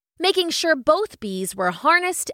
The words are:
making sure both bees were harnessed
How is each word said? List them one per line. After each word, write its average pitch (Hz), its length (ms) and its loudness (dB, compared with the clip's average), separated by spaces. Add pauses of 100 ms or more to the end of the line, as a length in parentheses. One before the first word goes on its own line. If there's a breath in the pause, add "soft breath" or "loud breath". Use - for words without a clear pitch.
(200)
making 359 320 0
sure 320 240 0
both 311 440 0
bees 190 360 -6
were 180 160 -2
harnessed 349 640 0